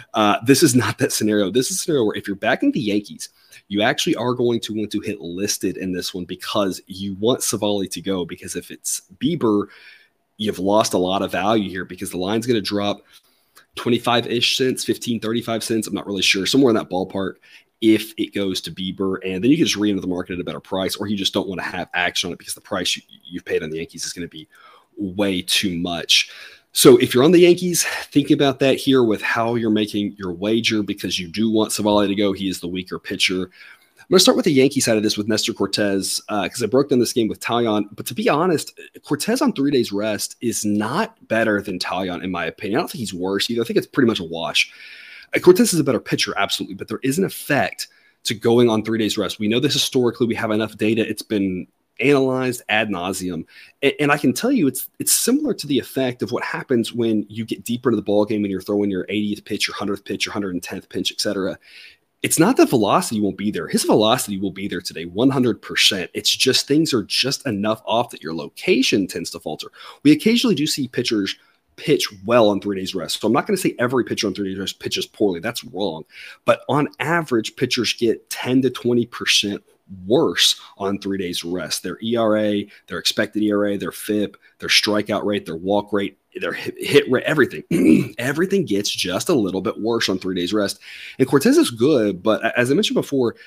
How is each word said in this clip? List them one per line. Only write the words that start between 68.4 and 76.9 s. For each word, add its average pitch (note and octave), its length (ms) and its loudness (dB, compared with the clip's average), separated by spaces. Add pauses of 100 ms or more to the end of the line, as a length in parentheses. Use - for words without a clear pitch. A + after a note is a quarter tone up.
tends E2 220 -8
to E2+ 100 -12
falter. - 320 -10 (320)
We C#3+ 80 8
occasionally A3 440 4
do D3 120 0
see C3 220 -4
pitchers G#2 480 -2 (440)
pitch - 260 2 (180)
well A#2 220 6
on G2 140 2
three G2 160 -2
days F#2 160 -6
rest. E2 260 -6
So A2 80 0
I'm G#2+ 60 4
not D3+ 140 2
gonna G3+ 100 0
say - 220 -2
every B2 240 2
pitcher A2 240 -4
on F#2+ 80 -2
three G2+ 140 -4
days F#2+ 100 -8
rest F#2 200 -8
pitches - 280 -4
poorly. F#2+ 320 0
That's G2 240 -6
wrong. E2+ 420 -6 (400)
But A#2 240 2
on C#3 180 2 (120)